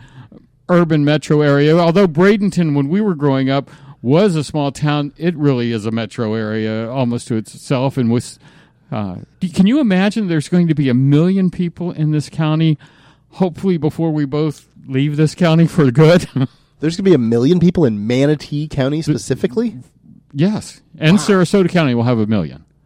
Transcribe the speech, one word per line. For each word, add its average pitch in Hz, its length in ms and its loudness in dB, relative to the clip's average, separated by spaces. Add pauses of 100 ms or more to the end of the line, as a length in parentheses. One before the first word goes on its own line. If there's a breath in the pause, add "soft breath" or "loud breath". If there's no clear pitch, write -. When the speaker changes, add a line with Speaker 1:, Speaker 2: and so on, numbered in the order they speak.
(680 loud breath)
Speaker 1:
urban 165 380 2
metro 147 360 0
area. 147 360 4
Although 170 300 4
Bradenton, 180 680 2
when 139 140 0
we 190 100 0
were 208 160 0
growing 135 340 0
up, 135 220 -2 (300 loud breath)
was 165 340 2
a 151 80 -2
small 143 300 -4
town, 147 440 -2
it 165 200 -2
really 127 340 0
is 107 140 -4
a 113 60 -4
metro 113 420 -4
area 110 580 -4
almost 120 380 -4
to 117 60 -2
itself. 127 600 -4
And 117 140 0
with, - 260 -4 (540 soft breath)
uh, 101 260 -8 (220)
d-, 180 100 -4
can 185 180 2
you 262 120 2
imagine 202 480 0
there's 160 220 -2
going 175 180 2
to 160 80 0
be 135 140 0
a 120 40 2
million 160 560 2
people 175 420 -6
in 151 200 -2
this 151 180 -4
county, 156 480 0 (560 soft breath)
hopefully 180 440 -2
before 160 340 -4
we 151 140 -2
both 147 420 -6 (200)
leave 143 300 -2
this 156 180 0
county 165 320 2
for 139 240 2
good? 156 420 4
<laughs> - 460 -6
Speaker 2:
There's 165 160 -4
gonna 196 140 0
be 180 40 6
a 143 60 4
million 120 400 2
people 175 240 2
in 107 240 -2
Manatee 147 640 -2
County 143 340 -4
Speaker 1:
Th- - 20 -16 (120)
Speaker 2:
specifically? 185 600 -4 (560)
Speaker 1:
Yes. 175 480 -4 (160)
And 160 200 2
Speaker 2:
Wow. - 60 -4
Speaker 1:
Sarasota 190 460 2
County 156 240 0
will 117 100 0
have 120 160 0
a 107 60 0
million. 87 380 -4 (220)